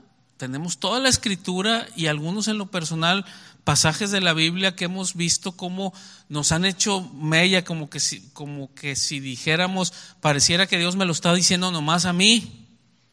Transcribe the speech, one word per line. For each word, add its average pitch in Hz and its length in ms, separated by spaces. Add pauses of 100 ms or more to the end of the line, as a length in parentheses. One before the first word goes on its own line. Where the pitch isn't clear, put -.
(360)
Tenemos 143 420
toda 208 220
la 269 80
Escritura 196 880
y 160 120
algunos 170 420
en 214 80
lo 196 120
personal, 165 560 (380)
pasajes 160 480
de 202 80
la 175 140
Biblia 175 420
que 185 100
hemos 185 280
visto 170 400
cómo 185 400 (340)
nos 147 240
han 165 140
hecho 190 360 (120)
mella, 160 500
como 160 260
que 147 120
si, - 180 (140)
como 143 420
que 139 220
si 143 240
dijéramos, 170 720 (260)
pareciera 151 480
que 185 120
Dios 180 180
me 196 80
lo 170 80
está 170 200
diciendo 180 380
nomás 165 320
a 185 80
mí, 208 560 (460)